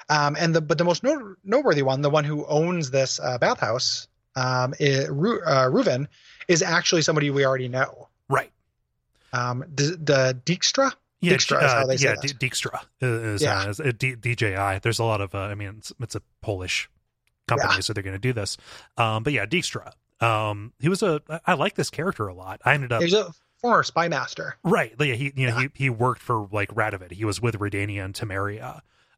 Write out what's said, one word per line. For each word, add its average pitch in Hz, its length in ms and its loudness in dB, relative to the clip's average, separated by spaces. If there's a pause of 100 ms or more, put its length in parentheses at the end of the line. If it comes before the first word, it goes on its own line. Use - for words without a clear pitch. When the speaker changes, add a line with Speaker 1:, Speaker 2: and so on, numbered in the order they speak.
Speaker 1:
Um, 147 300 2
and 165 160 2
the, 165 60 4
but 156 160 0
the 170 80 2
most 170 180 2
no-, 247 400 -2
noteworthy 196 400 4
one, 131 180 0
the 147 80 2
one 151 140 4
who 147 220 -2
owns 160 440 0
this, 135 300 0
uh, 127 180 -2
bathhouse, 131 720 0 (280)
um, 127 440 0
i-, 139 300 2
Ru-, 185 340 0
uh, 135 260 4
Reuven, 147 380 2 (400)
is 170 160 4
actually 170 400 2
somebody 151 260 2
we 139 160 2
already 131 220 2
know. 127 400 -4 (220)
Speaker 2:
Right. 135 220 0 (800)
Speaker 1:
Um, 123 320 -4 (100)
D-, 143 200 0
the 135 500 2
Dijkstra? 262 480 0 (280)
Speaker 2:
Yeah, 170 120 4
Speaker 1:
Dijkstra 139 260 2
Speaker 2:
D-, 151 60 4
Speaker 1:
is 135 80 4
how 120 80 4
Speaker 2:
uh, 131 40 2
Speaker 1:
they 131 120 2
say 131 120 2
Speaker 2:
yeah, 110 120 2
Speaker 1:
that. 135 180 -6
Speaker 2:
D-, 127 100 -2
Dijkstra - 300 -6 (220)
is, 113 400 0
Speaker 1:
Yeah. 98 220 0
Speaker 2:
uh, 98 60 -4
is, 101 100 -6
uh, 143 160 0
D-, 131 200 -2
D 117 200 -4
J 107 200 0
I. 98 240 0
There's 117 200 0
a 113 40 0
lot 110 180 0
of, 98 140 -6
uh, 98 40 -4
I 101 160 -6
mean, 101 220 -10
it's, - 220 -16
it's 123 160 -8
a 104 60 -8 (200)
Polish 92 480 -4 (580)
company, - 280 2
Speaker 1:
Yeah. - 60 0
Speaker 2:
so 107 120 -4
they're 101 100 -4
gonna 95 140 -8
do 123 160 -2
this. 104 240 -6 (400)
Um, 110 260 0
but 147 100 -2
yeah, 104 120 0
Dijkstra. 120 460 -4 (300)
Um, 107 580 0
he 143 100 0
was 190 140 0
a, 156 260 0
I, 160 180 -8
I 185 60 4
like 160 220 0
this - 140 -2
character 151 380 -4
a 90 60 -10
lot. 92 320 -14
I 131 80 6
ended 135 180 -2
up 113 100 0
Speaker 1:
He 170 40 2
was 170 80 2
a 196 180 0 (300)
former 208 220 4
spy 165 240 0
master. 131 560 -6
Speaker 2:
Right. 165 360 2
Yeah, 143 140 0
he, 139 220 -4
you 131 120 0
know, 120 120 0
Speaker 1:
Yeah. 131 160 -2
Speaker 2:
he, 139 100 -4
he 135 40 2
worked 120 320 0
for, 110 300 -2
like, 101 220 -2
Radovid. 101 380 0
He 101 140 -4
was 101 160 -2
with 117 180 0
Redania 101 460 -2
and 98 80 -8
Temeria. 104 680 -6 (360)